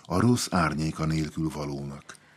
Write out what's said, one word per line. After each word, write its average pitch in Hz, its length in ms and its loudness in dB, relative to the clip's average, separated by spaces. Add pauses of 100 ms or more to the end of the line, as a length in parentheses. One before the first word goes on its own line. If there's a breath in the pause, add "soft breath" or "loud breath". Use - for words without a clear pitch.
a - 180 0
rossz 123 300 4
árnyéka 78 560 0
nélkül 80 420 0
valónak. 71 680 -8 (200 soft breath)